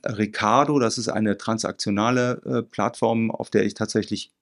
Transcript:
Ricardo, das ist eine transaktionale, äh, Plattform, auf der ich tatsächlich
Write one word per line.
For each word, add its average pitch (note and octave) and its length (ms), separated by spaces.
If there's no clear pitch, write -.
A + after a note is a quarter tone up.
Ricardo, A2 760
das A2+ 180
ist A2+ 120
eine G#2 280
transaktionale, A2+ 1080
äh, B2 200
Plattform, A2+ 640
auf - 220
der G#2 160
ich G#2 80
tatsächlich G#2 560